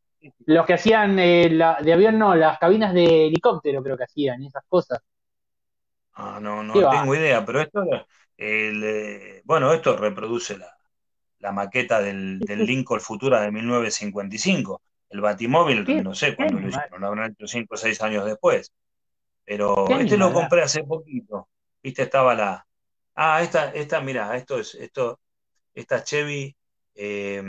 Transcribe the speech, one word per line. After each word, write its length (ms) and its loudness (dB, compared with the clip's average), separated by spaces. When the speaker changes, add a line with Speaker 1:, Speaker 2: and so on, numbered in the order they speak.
Speaker 1:
los 180 6
que 100 4
hacían, 440 4
eh, 300 6
la, 320 4
de 120 4
avión 260 6
no, 160 6
las 240 4
cabinas 340 4
de 340 6
helicóptero 560 0
creo 140 -4
que 80 -6
hacían 380 -4
y 40 -12
esas 200 -12
cosas. 320 0
Speaker 2:
Ah, 280 -14
no, 220 -6
no 100 -8
Speaker 1:
Qué 100 4
va. 60 4
Speaker 2:
tengo 260 0
idea, 300 0
pero 160 -2
esto 220 -6
era 220 -4
el, 460 -4
eh, 600 -8
bueno, 280 2
esto 240 0
reproduce 600 -4
la, 180 -20
la 120 -8
maqueta 500 -2
del, 400 -6
Speaker 1:
Sí, 40 -4
Speaker 2:
del 200 -4
Speaker 1:
sí. 0 -
Speaker 2:
Lincoln 360 -2
Futura 400 0
de 100 -2
mil 160 -6
novecientos 320 -2
cincuenta 360 -8
y 40 -8
cinco. 420 -4
El 120 -10
Batimóvil, 640 0
Speaker 1:
Qué 180 0
Speaker 2:
no 120 -8
sé 200 -2
cuándo 240 -2
lo 80 -6
Speaker 1:
genio, 20 -4
Speaker 2:
hicieron, 320 -8
lo 60 -4
habrán 260 -6
hecho 140 -16
cinco 280 -8
o 20 -10
seis 240 -4
años 240 -2
después. 460 0
Pero 420 0
Speaker 1:
Qué 120 2
Speaker 2:
este 180 2
lo 140 4
Speaker 1:
animalada. 20 -4
Speaker 2:
compré 300 2
hace 200 -2
poquito. 640 -10
Viste, 200 -6
estaba 320 2
la, 320 -4
ah, 280 0
esta, 280 -2
esta, 300 -4
mirá, 360 -6
esto 220 -8
es, 160 -12
esto, 460 -8
esta 300 -6
Chevy, 520 -6
eh, 540 -8